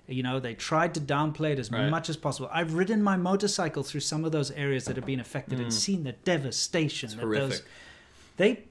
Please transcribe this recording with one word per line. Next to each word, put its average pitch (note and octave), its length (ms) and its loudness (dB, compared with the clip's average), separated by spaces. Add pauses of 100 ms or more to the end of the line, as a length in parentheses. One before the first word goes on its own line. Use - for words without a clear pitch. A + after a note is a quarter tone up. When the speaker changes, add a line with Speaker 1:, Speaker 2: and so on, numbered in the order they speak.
Speaker 1:
You C3 140 -2
know, C3 180 0
they A#2+ 140 -4
tried E3 400 2
to E3+ 80 -4
downplay D3 500 0
it C3+ 60 0
as A2+ 120 -4
Speaker 2:
Right. A2+ 200 2
Speaker 1:
much D#3+ 180 0
as D#3 80 -4
possible. C3 340 -4
I've E3 220 0
ridden F#3+ 300 2
my F#3+ 160 4
motorcycle F3+ 640 2
through C#3+ 180 -6
some D#3 240 -2
of D#3+ 80 0
those D3 200 2
areas C#3 340 -2
that B2+ 100 -4
have B2+ 80 -6
been C3+ 160 -2
affected B2+ 400 -6
and A#2+ 80 -2
Speaker 2:
Mm. A#2 40 -2
Speaker 1:
seen F3 320 0
the B2+ 80 -4 (120)
devastation D3 840 0
Speaker 2:
It's G#2+ 80 -10
Speaker 1:
that A#2 60 -10
Speaker 2:
horrific. A#2 280 2
Speaker 1:
those, F2+ 120 -4 (760)
they G#3+ 160 6 (160)